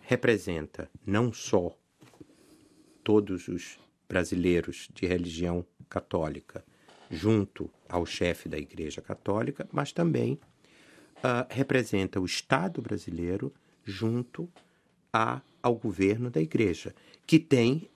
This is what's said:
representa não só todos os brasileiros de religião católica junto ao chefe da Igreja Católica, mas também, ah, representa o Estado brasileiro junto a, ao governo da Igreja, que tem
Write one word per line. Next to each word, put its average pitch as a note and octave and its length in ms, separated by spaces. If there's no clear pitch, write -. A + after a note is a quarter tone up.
representa G2+ 840
não G#2+ 280
só F2 440
todos G2+ 460
os - 280
brasileiros F2 840
de - 100
religião F2 600
católica D#2 760
junto G2 580
ao F2 180
chefe F2 420
da D#2 80
Igreja D#2 460
Católica, - 680
mas C#3+ 180
também, C#3 480
ah, B2 260
representa A#2 720
o F2+ 40
Estado F2 560
brasileiro F#2+ 720
junto A2+ 680
a, A#2 300
ao A#2+ 140
governo A2 560
da D#3 100
Igreja, G#2 540
que D#3+ 140
tem C3 560